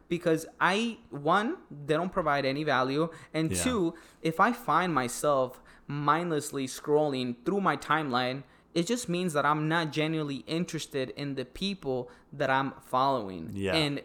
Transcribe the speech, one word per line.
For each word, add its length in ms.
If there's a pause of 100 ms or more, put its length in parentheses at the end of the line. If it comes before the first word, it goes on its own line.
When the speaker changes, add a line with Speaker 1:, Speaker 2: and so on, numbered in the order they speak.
(100)
Speaker 1:
because 340 (160)
I, 380 (120)
one, 460 (300)
they 80
don't 180
provide 320
any 200
value, 440 (240)
and 180
Speaker 2:
Yeah. 120
Speaker 1:
two, 320 (260)
if 200
I 120
find 400
myself 720 (400)
mindlessly 640
scrolling 760
through 160
my 160
timeline, 680 (320)
it 120
just 220
means 240
that 120
I'm 240
not 240
genuinely 540
interested 640
in 240
the 100
people 680 (220)
that 160
I'm 240 (140)
following. 640
Speaker 2:
Yeah. 220
Speaker 1:
And 300